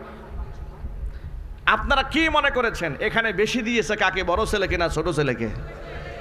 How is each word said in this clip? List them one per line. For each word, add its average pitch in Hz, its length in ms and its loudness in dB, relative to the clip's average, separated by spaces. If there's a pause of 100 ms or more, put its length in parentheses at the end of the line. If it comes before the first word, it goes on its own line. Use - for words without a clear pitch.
(1700)
আপনারা 254 380 4
কি 311 260 2
মনে 285 200 4
করেছেন 208 500 0
এখানে 214 340 2
বেশি 214 280 2
দিয়েছে 214 340 0
কাকে, 185 280 2
বড় 180 220 2
ছেলেকে 185 320 2
না 170 120 2
ছোট 160 200 0
ছেলেকে? 127 400 0 (720)